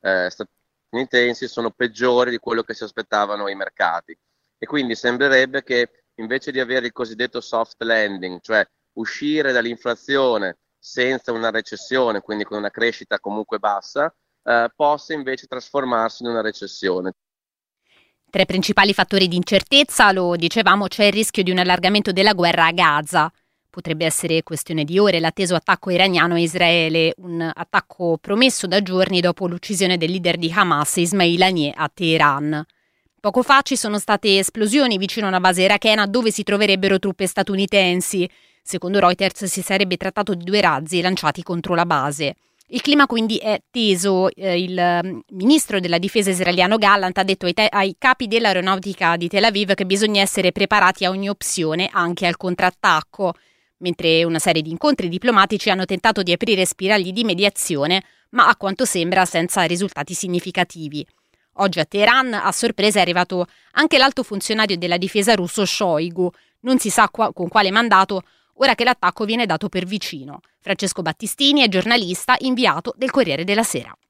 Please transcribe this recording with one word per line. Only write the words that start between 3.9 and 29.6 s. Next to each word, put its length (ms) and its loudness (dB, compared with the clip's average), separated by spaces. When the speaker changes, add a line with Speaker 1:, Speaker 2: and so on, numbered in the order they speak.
Speaker 1:
e 100 -10
quindi 280 -4
sembrerebbe 720 0
che 260 -2
invece 320 -8
di 80 -6
avere 280 -4
il 60 -8
cosiddetto 480 -8
soft 420 -6
landing, 580 -2
cioè 260 0
uscire 580 -4
dall'inflazione 1040 -2
senza 540 -4
una 200 -2
recessione, 720 -4
quindi 220 -6
con 160 -8
una 120 -6
crescita 500 -4
comunque 400 -8
bassa, 520 -4
eh, 320 0
possa 400 -2
invece 320 -8
trasformarsi 760 -4
in 60 -4
una 100 -2
recessione. 720 -4
Speaker 2:
Tra 120 0
i 40 2
principali 460 2
fattori 360 2
di 80 -2
incertezza, 760 4
lo 220 0
dicevamo, 540 0
c'è 160 0
il 80 6
rischio 320 -2
di 80 0
un 60 0
allargamento 520 2
della 240 4
guerra 320 4
a 60 2
Gaza. 600 2
Potrebbe 340 -6
essere 380 -2
questione 420 -6
di 140 0
ore 220 4
l'atteso 340 -2
attacco 360 0
iraniano 440 2
a 60 2
Israele, 800 2
un 360 -8
attacco 680 -4
promesso 460 0
da 160 0
giorni 380 0
dopo 260 -2
l'uccisione 500 -2